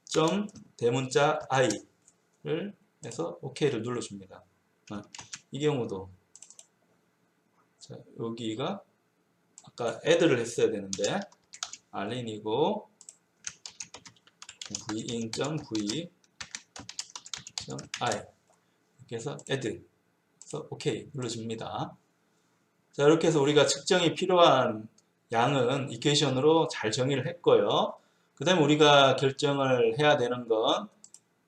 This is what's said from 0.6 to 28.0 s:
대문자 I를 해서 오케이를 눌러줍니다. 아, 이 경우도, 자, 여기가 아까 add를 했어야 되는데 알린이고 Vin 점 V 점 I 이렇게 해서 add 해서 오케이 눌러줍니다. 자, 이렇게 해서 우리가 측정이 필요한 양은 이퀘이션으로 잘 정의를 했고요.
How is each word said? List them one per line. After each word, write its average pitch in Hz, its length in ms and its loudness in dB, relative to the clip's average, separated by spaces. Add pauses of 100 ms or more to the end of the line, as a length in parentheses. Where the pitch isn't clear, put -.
대문자 135 600 0 (100)
I를 147 1300 -4 (300)
해서 - 380 -10
오케이를 131 400 -4
눌러줍니다. 101 600 -10 (480)
아, 101 120 -12 (480)
이 135 100 -10
경우도, 104 500 -4 (1700)
자, - 180 -18 (220)
여기가 117 640 -6 (840)
아까 117 420 -8
add를 156 320 4
했어야 113 320 0
되는데 104 500 -4 (720)
알린이고 113 960 -4 (2000)
Vin 113 420 -6
점 135 260 -4
V 120 540 -6 (1600)
점 135 120 -10 (220)
I 113 220 -4 (760)
이렇게 - 180 -12
해서 143 200 -10 (140)
add 117 320 -6 (600)
해서 - 280 -12
오케이 131 420 -6
눌러줍니다. 113 840 -8 (960)
자, 143 120 0
이렇게 160 240 6
해서 156 120 4
우리가 143 260 4
측정이 - 480 0
필요한 135 720 4 (440)
양은 131 580 0
이퀘이션으로 147 800 2
잘 - 220 -6
정의를 127 360 0
했고요. 123 720 2 (360)